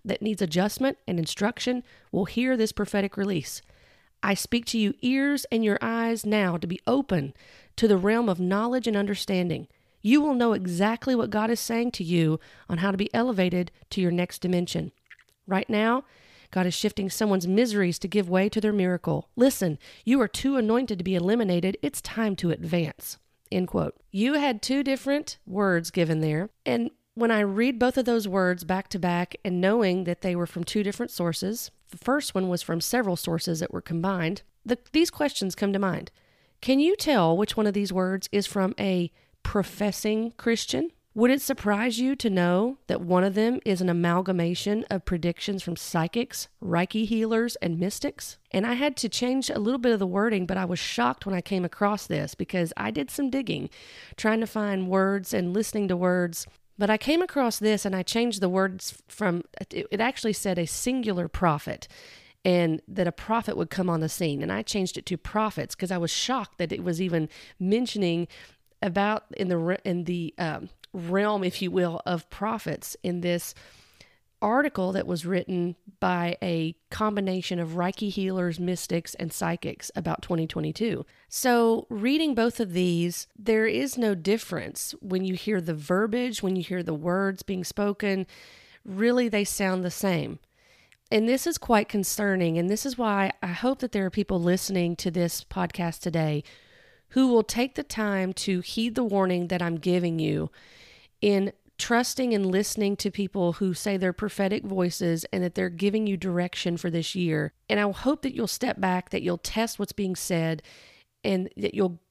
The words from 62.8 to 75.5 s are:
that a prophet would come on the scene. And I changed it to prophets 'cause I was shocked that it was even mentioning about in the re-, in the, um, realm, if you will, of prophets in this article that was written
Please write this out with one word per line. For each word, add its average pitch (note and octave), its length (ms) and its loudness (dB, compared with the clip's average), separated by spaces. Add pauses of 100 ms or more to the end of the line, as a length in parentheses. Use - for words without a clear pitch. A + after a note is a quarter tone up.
that F#3+ 180 0
a E3+ 60 0
prophet - 460 -2
would E3 120 -2
come F3+ 200 -2
on E3 100 2
the D#3+ 80 0
scene. D3 340 -2
And E3+ 100 -2
I G3+ 100 -2
changed F#3+ 360 -2
it - 100 -12
to F3 100 -4
prophets G#3 580 -4
'cause F3+ 160 -4
I F#3 60 -2
was E3+ 120 0
shocked - 480 -2
that E3+ 140 -2
it F3 140 -6
was E3+ 160 -2
even E3 260 0 (320)
mentioning F#3 680 0 (520)
about G3+ 440 0 (100)
in F#3 140 -2
the F3 80 2
re-, E3 260 0
in F3 220 -2
the, F3 320 -4
um, E3 320 -6 (240)
realm, G3 480 0
if F3+ 200 -2
you F3+ 100 -2
will, F3 340 0
of E3+ 240 -4
prophets - 720 -6
in F3 200 -2
this F3 320 -2 (880)
article G#3 500 2
that F#3+ 160 -2
was F3 180 -4
written F3 500 -2 (240)